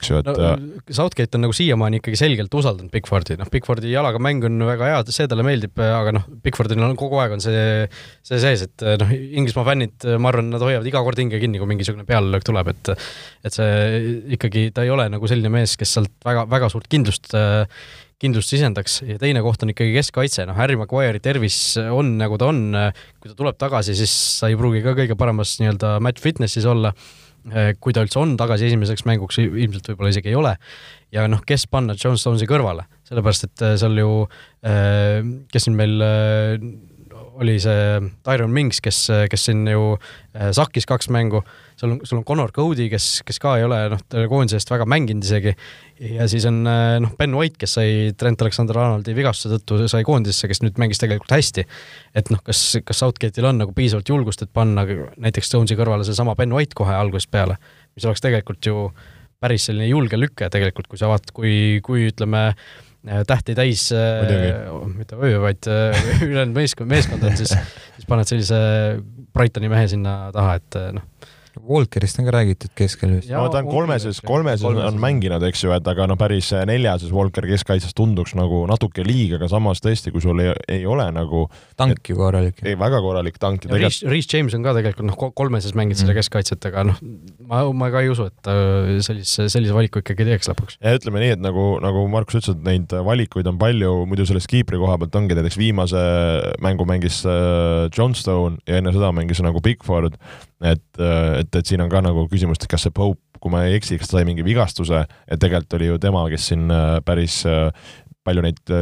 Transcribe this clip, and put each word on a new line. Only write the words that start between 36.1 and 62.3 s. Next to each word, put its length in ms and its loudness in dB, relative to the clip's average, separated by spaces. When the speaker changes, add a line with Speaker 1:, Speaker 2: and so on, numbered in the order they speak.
Speaker 2:
oli 240 2
see 400 2
Tyron 260 0
Mings, 320 0
kes, 160 -2
kes 160 -2
siin 220 2
ju, 260 2
äh, 220 -2
sakkis 320 0
kaks 240 -2
mängu. 320 0
Sul 160 -2
on, 60 -4
sul 100 -2
on 60 -4
Connor 320 -2
Cody, 320 0
kes, 340 -2
kes 160 -8
ka 200 2
ei 80 2
ole, 120 0
noh, 80 -2
koondise 280 2
eest 160 -4
väga 160 0
mänginud 360 0
isegi. 280 2
Ja 280 -4
siis 200 0
on, 180 2
äh, 380 2
noh, 120 -2
Ben 200 0
White, 240 -2
kes 160 -4
sai 140 2
Trent 260 0
Alexander-Arnoldi 720 0
vigastuse 400 0
tõttu, 340 0
sai 200 2
koondisesse, 400 2
kes 160 -2
nüüd 160 0
mängis 200 0
tegelikult 360 0
hästi. 300 0
Et 160 0
noh, 100 0
kas, 200 -2
kas 200 -2
Southgate'il 480 0
on 80 2
nagu 160 -2
piisavalt 320 0
julgust, 340 0
et 140 -10
panna 320 2
näiteks 640 -4
Stonesi 240 4
kõrvale 320 0
seesama 260 0
Ben 220 0
White 180 -2
kohe 220 0
algusest 340 -2
peale, 300 0
mis 140 -4
oleks 160 -2
tegelikult 480 -2
ju 160 -4
päris 320 0
selline 220 -2
julge 260 0
lüke 320 -2
tegelikult, 400 -2
kui 80 -18
sa 160 0
vaatad, 240 0
kui, 480 2
kui, 240 0
ütleme, 380 0